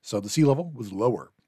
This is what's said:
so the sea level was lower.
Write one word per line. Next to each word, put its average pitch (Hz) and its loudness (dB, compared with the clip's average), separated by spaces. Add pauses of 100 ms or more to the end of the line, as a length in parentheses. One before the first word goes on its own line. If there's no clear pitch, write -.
so 104 -4
the 101 -6
sea 156 2
level 147 2
was 113 -10
lower. 104 0 (160)